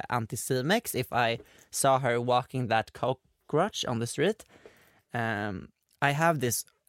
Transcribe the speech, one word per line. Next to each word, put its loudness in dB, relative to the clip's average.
Anticimex 0
if -2
I 2
saw 4
her 2
walking 0
that 0
cockroach -2
on -2
the -2
street. -2
Um, -4
I 2
have 2
this -2